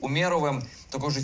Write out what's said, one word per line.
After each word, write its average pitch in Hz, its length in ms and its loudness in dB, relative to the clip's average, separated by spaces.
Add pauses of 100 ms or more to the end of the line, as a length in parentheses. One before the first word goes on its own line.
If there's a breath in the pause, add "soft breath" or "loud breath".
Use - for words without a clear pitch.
Умєровим. 147 600 2 (280 loud breath)
Також 143 340 -2